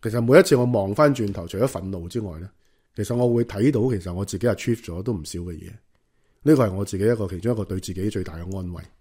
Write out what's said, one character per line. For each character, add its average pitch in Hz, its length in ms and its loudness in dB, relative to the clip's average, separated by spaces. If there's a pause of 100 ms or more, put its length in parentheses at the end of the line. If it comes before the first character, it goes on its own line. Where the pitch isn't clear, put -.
其 117 60 -6
實 113 120 -2
每 127 200 8
一 - 20 6
次 151 140 6
我 123 80 4
望 104 300 0
返 147 200 4
轉 110 180 -4
頭， 90 140 -8
除 95 120 -8
咗 120 80 2
憤 101 180 -6
怒 92 240 -8
之 120 120 -6
外 92 200 -8
呢， 92 100 -14 (460)
其 104 80 -4
實 120 100 -4
我 120 180 2
會 117 120 4
睇 110 260 2
到 123 120 2
其 120 200 0
實 90 100 -8
我 95 120 -4
自 98 120 -8
己 90 120 -2
achieve 113 340 -2
咗 87 180 -10
都 117 120 -4
唔 85 120 -6
少 87 160 -10
嘅 87 120 -10
嘢。 87 180 -14 (720)
呢 151 140 6
個 127 100 4
係 95 60 -2
我 98 120 -2
自 95 140 -6
己 98 60 0
一 117 100 4
個， 107 140 -4
其 90 100 -8
中 110 140 0
一 113 40 0
個 104 80 -4
對 95 140 -4
自 92 160 -8
己 95 160 -2
最 95 140 -6
大 78 120 -12
嘅 87 220 -8
安 90 140 -8
慰 85 100 -12 (180)